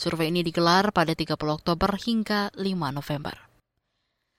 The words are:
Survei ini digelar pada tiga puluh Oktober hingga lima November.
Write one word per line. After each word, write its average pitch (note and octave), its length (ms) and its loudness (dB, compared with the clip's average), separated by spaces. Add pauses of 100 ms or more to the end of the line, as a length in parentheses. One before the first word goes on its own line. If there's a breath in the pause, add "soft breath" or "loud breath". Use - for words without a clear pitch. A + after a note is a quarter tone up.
Survei E3 320 -2
ini F3 80 2
digelar E3+ 560 4
pada D#3+ 160 4
tiga D#3 240 -2
puluh D3+ 240 -2
Oktober F#3+ 400 0
hingga G#3+ 560 -2
lima F#3 320 -2
November. C#3+ 480 -6 (1040)